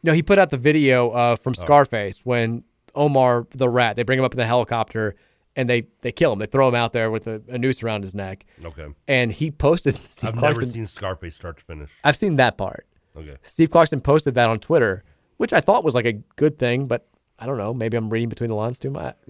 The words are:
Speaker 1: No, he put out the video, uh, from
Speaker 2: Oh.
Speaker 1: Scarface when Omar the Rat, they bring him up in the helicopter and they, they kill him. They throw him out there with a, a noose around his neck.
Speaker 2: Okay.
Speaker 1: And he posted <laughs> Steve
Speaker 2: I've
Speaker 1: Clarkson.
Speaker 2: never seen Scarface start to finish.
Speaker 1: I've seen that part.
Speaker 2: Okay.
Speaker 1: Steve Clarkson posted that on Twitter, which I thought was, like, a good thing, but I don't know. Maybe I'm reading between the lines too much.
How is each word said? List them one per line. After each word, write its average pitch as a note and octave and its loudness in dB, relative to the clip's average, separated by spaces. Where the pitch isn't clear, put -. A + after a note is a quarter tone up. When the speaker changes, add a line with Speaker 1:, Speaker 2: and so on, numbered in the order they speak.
Speaker 1:
No, E3 4
he E3 4
put G3 4
out F#3+ 6
the C#3+ -2
video, C3 4
uh, A#2+ 2
from B2+ -6
Speaker 2:
Oh. - -12
Speaker 1:
Scarface A#2+ 2
when A#2 -2
Omar C3 2
the C3 0
Rat, A#2 2
they A#2+ -2
bring C3 0
him C3 2
up B2 -2
in B2 -6
the A2+ -2
helicopter A2 -2
and B2+ -2
they, A#2+ 0
they A#2+ -6
kill D3+ 2
him. G2 -4
They G#2+ -4
throw C3+ 4
him A#2+ 2
out A#2 0
there A2+ 0
with A2 -6
a, A2 -10
a B2 -10
noose B2+ -2
around G#2+ -4
his F#2+ -12
neck. G2 -10
Speaker 2:
Okay. D#2+ -14
Speaker 1:
And B2 0
he D#3 -4
posted D3 0
<laughs> - -
Steve - -10
Speaker 2:
I've A2+ -8
Speaker 1:
Clarkson. D3 0
Speaker 2:
never A#2+ -10
seen A2 -8
Scarface F#2+ -10
start E2+ -16
to - -20
finish. D2+ -16
Speaker 1:
I've D3 2
seen F#3 -2
that B2 4
part. - -8
Speaker 2:
Okay. D2+ -16
Speaker 1:
Steve - 0
Clarkson D#3+ 2
posted C#3+ 0
that A#2+ 4
on A2+ -2
Twitter, A2+ 0
which - -2
I - 4
thought A3 2
was, C#3+ 0
like, A#2 0
a A#2 0
good D3+ 2
thing, B2+ -2
but A#2+ -4
I A#2 -14
don't C3 -6
know. G#2+ -4
Maybe A2+ -4
I'm A2 -4
reading A2+ -2
between A2+ -6
the A2 -4
lines A2+ -6
too C3+ -8
much. D#3 -10